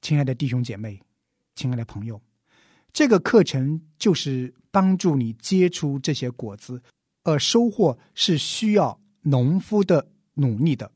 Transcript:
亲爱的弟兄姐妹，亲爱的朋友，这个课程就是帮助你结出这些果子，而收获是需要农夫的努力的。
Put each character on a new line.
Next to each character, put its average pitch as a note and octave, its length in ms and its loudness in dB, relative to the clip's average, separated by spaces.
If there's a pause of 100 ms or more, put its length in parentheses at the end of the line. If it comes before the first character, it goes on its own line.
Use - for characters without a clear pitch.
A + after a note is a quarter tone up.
亲 D3+ 160 -2
爱 C#3+ 60 2
的 C3+ 100 -2
弟 C3+ 140 -4
兄 B2 160 -2
姐 A2+ 120 -8
妹， G#2 240 -14 (560)
亲 - 160 -6
爱 B2 40 -4
的 A#2 100 -6
朋 G#2 200 -12
友， A2 140 -12 (720)
这 D4+ 160 0
个 G#3+ 120 4
课 G3+ 240 4
程 C#3+ 360 -2 (200)
就 G#3 120 2
是 B2+ 400 -2 (200)
帮 F#3+ 260 2
助 F3 180 2
你 A#2 180 -2
结 F3+ 360 2
出 C#3+ 300 -4
这 D3 140 -2
些 B2+ 180 -6
果 G#2+ 260 -12
子， B2 240 -14 (420)
而 D#3 140 2
收 A#3 320 2
获 E3 260 2 (200)
是 D#3+ 240 0
需 - 340 -2
要 D#3 260 2 (220)
农 C#3+ 380 2
夫 G#3 240 0
的 F3+ 240 2 (260)
努 A#2+ 240 0
力 C#3+ 180 0
的。 G#2 200 -12